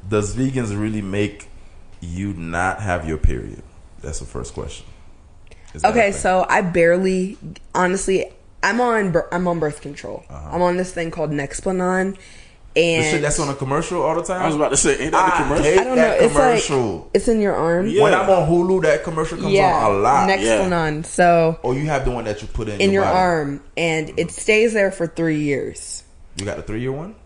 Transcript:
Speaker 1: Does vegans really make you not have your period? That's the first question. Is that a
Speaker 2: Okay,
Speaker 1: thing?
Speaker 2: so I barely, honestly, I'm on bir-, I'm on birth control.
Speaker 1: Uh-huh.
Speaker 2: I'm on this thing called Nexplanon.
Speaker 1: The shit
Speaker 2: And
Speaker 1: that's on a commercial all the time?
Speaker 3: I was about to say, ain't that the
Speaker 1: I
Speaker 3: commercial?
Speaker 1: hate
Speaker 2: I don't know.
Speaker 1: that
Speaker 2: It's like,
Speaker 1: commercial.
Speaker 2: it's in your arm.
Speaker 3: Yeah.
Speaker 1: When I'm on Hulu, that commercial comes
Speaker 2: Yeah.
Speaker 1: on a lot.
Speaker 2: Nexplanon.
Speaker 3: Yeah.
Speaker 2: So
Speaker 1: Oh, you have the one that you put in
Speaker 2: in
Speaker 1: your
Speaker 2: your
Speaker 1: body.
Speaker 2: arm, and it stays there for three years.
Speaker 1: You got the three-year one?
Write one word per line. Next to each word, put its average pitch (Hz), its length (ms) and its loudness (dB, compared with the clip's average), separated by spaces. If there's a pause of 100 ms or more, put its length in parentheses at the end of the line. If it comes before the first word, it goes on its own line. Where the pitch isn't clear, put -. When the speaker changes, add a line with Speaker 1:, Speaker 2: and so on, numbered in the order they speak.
Speaker 1:
Does 101 280 0
vegans 123 440 -2
really 107 220 -4
make 101 460 -4 (520)
you 92 340 -6
not 85 480 -4
have 90 260 -4
your 78 100 -4
period? 52 460 -2 (380)
That's 71 180 -10
the - 60 -14
first - 280 -12
question. - 320 -12 (880)
Is - 80 -12
that 208 80 6
a - 20 2
Speaker 2:
Okay, 214 200 4
Speaker 1:
thing? - 100 -6
Speaker 2:
so 185 260 2
I 208 140 4
barely, 185 760 2 (380)
honestly, 180 560 0 (320)
I'm 208 160 0
on 220 320 2
bir-, 160 220 0
I'm 180 140 -2
on 170 120 -2
birth 151 220 -4
control. 143 480 -12
Speaker 1:
Uh-huh. 147 260 -14
Speaker 2:
I'm 175 60 0
on 180 160 2
this 185 160 -4
thing 165 180 -6
called 156 200 -4
Nexplanon. 185 840 -2 (560)
Speaker 1:
The 160 80 2 (200)
shit 156 140 0
Speaker 2:
And 147 80 0
Speaker 1:
that's 147 160 -2
on 147 100 -2
a 135 60 -4
commercial 156 480 -2
all 156 120 2
the 170 80 -2
time? 185 200 -4
Speaker 3:
I - 40 0
was 156 80 0
about 147 140 2
to 135 80 2
say, 143 220 2
ain't 147 120 -2
that 170 160 4
the 180 60 2
Speaker 1:
I 175 100 0
Speaker 3:
commercial? 143 220 0
Speaker 1:
hate 190 140 6
Speaker 2:
I - 40 0
don't 254 120 -2
know. 247 60 4
Speaker 1:
that 220 200 4
Speaker 2:
It's 160 140 4
like, 240 280 4
Speaker 1:
commercial. 117 500 -2
Speaker 2:
it's 202 140 2
in 226 140 2
your 202 140 2
arm. 170 320 0
Speaker 3:
Yeah. 214 160 4
Speaker 1:
When 202 100 6
I'm 190 160 2
on 175 200 6
Hulu, 175 340 4
that 147 200 4
commercial 160 360 -4
comes - 120 -2
Speaker 2:
Yeah. 190 240 4
Speaker 1:
on 110 200 2
a - 20 0
lot. 127 320 4
Speaker 2:
Nexplanon. 185 680 2
Speaker 3:
Yeah. 156 40 -8
Speaker 2:
So 170 640 4
Speaker 1:
Oh, 127 100 -2
you 147 140 -2
have 139 180 0
the 131 60 0
one 117 140 -4
that 104 160 -4
you 113 60 -12
put 107 220 -4
in 104 100 -6
Speaker 2:
in 196 120 4
Speaker 1:
your 196 120 2
Speaker 2:
your 185 80 0
Speaker 1:
body. 180 60 2
Speaker 2:
arm, 160 460 0 (120)
and 160 420 -2
it 170 140 -2
stays 220 420 2
there 196 180 2
for 170 160 -4
three 160 340 -2
years. - 600 -6 (340)
Speaker 1:
You 98 80 -8
got 101 120 -6
the - 60 -10
three-year 123 280 -6
one? 165 240 -10 (100)